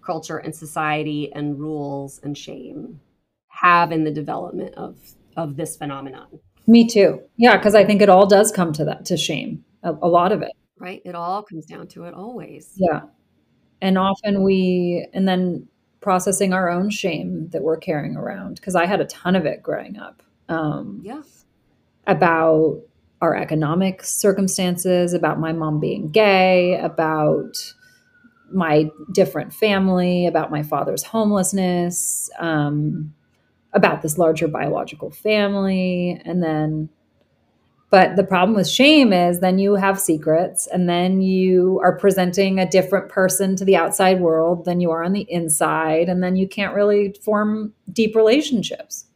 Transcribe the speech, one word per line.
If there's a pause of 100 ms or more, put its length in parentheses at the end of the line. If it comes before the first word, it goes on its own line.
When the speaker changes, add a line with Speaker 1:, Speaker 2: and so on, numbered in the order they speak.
Speaker 1:
culture
and
society
and
rules
and
shame (480)
have
in
the
development
of, (380)
of
this
phenomenon. (400)
Speaker 2:
Me
too. (160)
Yeah,
'cause
I
think
it
all
does
come
to
that,
to
shame, (180)
a, (100)
a
lot
of
it. (260)
Speaker 1:
Right?
It
all
comes
down
to
it
always.
Speaker 2:
Yeah. (760)
And
often
we,
and
then (340)
processing
our
own
shame
that
we're
carrying
around,
'cause
I
had
a
ton
of
it
growing
up. (260)
Um,
Speaker 1:
Yeah. (840)
Speaker 2:
about (400)
our
economic
circumstances,
about
my
mom
being
gay,
about (960)
my (240)
different
family,
about
my
father's
homelessness,
um, (600)
about
this
larger
biological
family.
And
then, (1040)
but
the
problem
with
shame
is
then
you
have
secrets,
and
then
you
are
presenting
a
different
person
to
the
outside
world
than
you
are
on
the
inside.
And
then
you
can't
really
form (180)
deep
relationships.